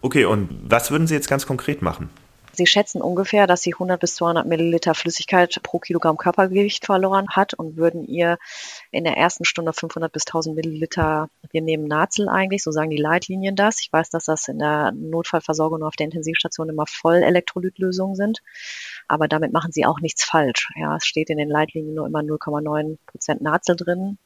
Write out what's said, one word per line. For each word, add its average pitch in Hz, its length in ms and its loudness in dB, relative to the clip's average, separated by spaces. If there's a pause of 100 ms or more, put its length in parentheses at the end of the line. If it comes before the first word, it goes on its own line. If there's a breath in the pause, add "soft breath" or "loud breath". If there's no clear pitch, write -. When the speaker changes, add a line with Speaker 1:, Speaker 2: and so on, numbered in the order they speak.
Speaker 1:
Okay, 135 240 4
und 101 240 2 (140)
was 117 280 2
würden 160 160 2
Sie 160 80 2
jetzt 143 120 -2
ganz - 200 0
konkret 127 340 -4
machen? 80 280 -4 (460)
Speaker 2:
Sie 180 120 4
schätzen - 340 2
ungefähr, 190 460 4
dass 175 160 4
sie 175 100 0
hundert 180 280 -2
bis 170 120 0
zweihundert 170 320 0
Milliliter 165 480 2
Flüssigkeit - 680 0
pro - 160 -4
Kilogramm 165 380 0
Körpergewicht 190 680 2
verloren 196 440 2
hat - 260 0
und 160 220 -8
würden 165 280 2
ihr 170 320 0 (540 loud breath)
in - 120 -2
der 165 140 0
ersten - 260 2
Stunde 165 300 -2
fünfhundert 165 380 -6
bis 156 140 -4
tausend 160 300 -4
Milliliter, 156 760 -2 (200)
wir 160 140 -2
nehmen 156 240 0
Nazel 165 420 0
eigentlich, 190 320 0
so - 80 -4
sagen 156 220 0
die 151 60 -2
Leitlinien 185 580 0
das. 208 260 2
Ich - 100 -8
weiß, 160 200 2
dass 165 140 -4
das 156 240 -2
in 143 100 -8
der 151 320 2
Notfallversorgung 160 880 -2
nur 156 80 -4
auf 156 80 -8
der 156 100 -2
Intensivstation 160 640 -4
immer 151 160 -2
Vollelektrolytlösungen 180 1300 2
sind. 208 280 -2 (640 loud breath)
Aber 156 200 2
damit 156 240 0
machen 165 200 0
sie 151 160 2
auch 156 120 0
nichts 160 240 -4
falsch. 143 520 2
Ja, 156 220 -4
es - 100 -2
steht 156 240 -2
in 151 80 -2
den 147 100 0
Leitlinien 151 460 -2
nur 156 100 -4
immer 156 160 -4
null 151 160 -4
Komma 147 240 -4
neun 151 460 -2
Prozent - 340 -6
Nazel 160 340 2
drin. 180 500 -4